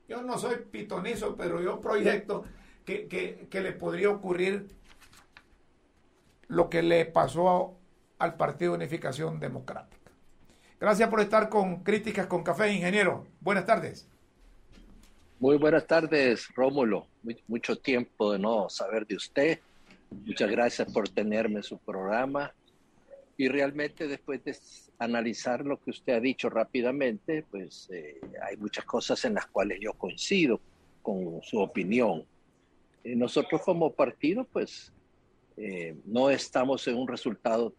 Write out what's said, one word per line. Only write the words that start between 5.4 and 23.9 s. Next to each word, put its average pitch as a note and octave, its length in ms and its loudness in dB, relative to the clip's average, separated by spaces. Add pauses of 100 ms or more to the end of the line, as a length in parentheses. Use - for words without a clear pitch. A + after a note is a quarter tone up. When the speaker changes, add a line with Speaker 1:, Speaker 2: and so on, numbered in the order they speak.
Speaker 1:
lo E3+ 200 2
que E3 140 0
le E3+ 220 4
pasó E3+ 720 2 (420)
al E3+ 180 -2
Partido E3 360 0
de E3+ 60 -2
Unificación D#3 600 -6
Democrática. C3 600 -10 (840)
Gracias G#3 300 4
por G#3+ 100 4
estar G#3+ 280 4
con F#3+ 360 0
Críticas G#3 420 0
con F3 160 0
Café, G3+ 300 2
ingeniero. F#3 540 2 (140)
Buenas F#3 260 0
tardes. F#3+ 420 0 (1300)
Speaker 2:
Muy C#3+ 200 6
buenas D3+ 280 4
tardes, D3 680 4
Rómulo. B2+ 520 2 (160)
Mu-, A2+ 120 -8 (140)
mucho A#2 280 -2
tiempo A#2+ 560 0
de G2 60 0
no G#2 320 0
saber G#2+ 360 -4
de G2+ 80 -4
usted. D3 460 0 (500)
Muchas - 400 -2
gracias A#2 400 2
por G2+ 200 0
tenerme G#2+ 460 0
en G2 60 -4
su - 160 -12
programa. A#2+ 760 -2 (840)
Y C3 120 2
realmente C#3+ 600 -2